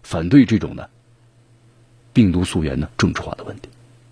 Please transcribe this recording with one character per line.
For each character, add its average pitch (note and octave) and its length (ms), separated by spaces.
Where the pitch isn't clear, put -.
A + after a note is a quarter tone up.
反 F2+ 260
对 C3+ 160
这 A2 140
种 - 180
呢 - 100
病 G#2 200
毒 F2 120
溯 E2+ 200
源 C#2 160
呢 D2+ 160
政 E2+ 160
治 - 80
化 - 140
的 - 100
问 - 120
题， - 120